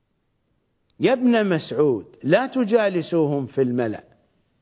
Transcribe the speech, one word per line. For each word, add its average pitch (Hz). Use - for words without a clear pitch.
يا 190
ابن 240
مسعود، 139
لا 196
تجالسوهم 185
في 135
الملأ، 123